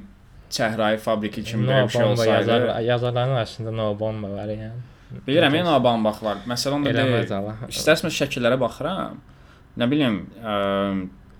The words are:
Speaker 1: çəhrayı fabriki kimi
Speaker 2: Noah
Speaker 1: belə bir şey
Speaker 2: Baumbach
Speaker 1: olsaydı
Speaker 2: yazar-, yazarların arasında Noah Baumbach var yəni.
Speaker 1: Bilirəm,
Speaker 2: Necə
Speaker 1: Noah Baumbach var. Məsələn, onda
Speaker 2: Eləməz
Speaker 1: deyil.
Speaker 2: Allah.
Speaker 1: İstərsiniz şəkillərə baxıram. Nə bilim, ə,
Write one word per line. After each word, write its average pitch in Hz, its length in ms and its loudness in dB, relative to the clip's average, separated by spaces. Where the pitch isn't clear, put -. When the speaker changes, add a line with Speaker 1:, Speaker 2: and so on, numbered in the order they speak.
Speaker 1:
çəhrayı 110 480 0
fabriki 107 460 -2
kimi 117 220 -2
Speaker 2:
Noah 131 120 4
Speaker 1:
belə 127 60 4
bir 113 60 0
şey 120 120 0
Speaker 2:
Baumbach 113 180 2
Speaker 1:
olsaydı 110 300 4
Speaker 2:
yazar-, 117 320 2
yazarların 120 520 0
arasında 113 380 -4
Noah 107 280 -2
Baumbach 107 320 -4
var 101 160 -6
yəni. 110 340 -8
Speaker 1:
Bilirəm, 147 300 4
Speaker 2:
Necə 175 80 0
Speaker 1:
Noah 151 200 4
Baumbach 110 380 2
var. 104 140 -2
Məsələn, 123 280 -2
onda 143 160 0
Speaker 2:
Eləməz 117 320 2
Speaker 1:
deyil. 113 100 -4
Speaker 2:
Allah. 104 240 -4
Speaker 1:
İstərsiniz 160 520 2
şəkillərə 131 400 0
baxıram. 139 560 -4
Nə 120 120 2
bilim, 127 300 2
ə, 107 80 -4